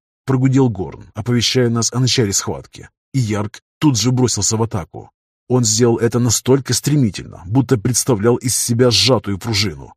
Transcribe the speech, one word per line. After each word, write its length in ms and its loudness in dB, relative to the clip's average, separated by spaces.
Прогудел 420 4
горн, 460 -8
оповещая 560 0
нас 220 -2
о 80 -2
начале 320 2
схватки, 580 -8
и 60 -2
Ярк 420 -4
тут 200 0
же 140 0
бросился 440 0
в 60 -2
атаку. 480 -8
Он 160 2
сделал 320 2
это 220 0
настолько 560 0
стремительно, 720 -2
будто 320 2
представлял 580 0
из 200 -4
себя 340 2
сжатую 480 0
пружину. 580 -6